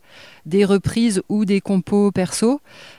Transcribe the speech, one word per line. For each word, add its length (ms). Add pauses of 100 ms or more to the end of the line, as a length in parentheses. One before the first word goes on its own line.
(460)
des 180
reprises 640
ou 160
des 160
compos 500
perso, 500 (380)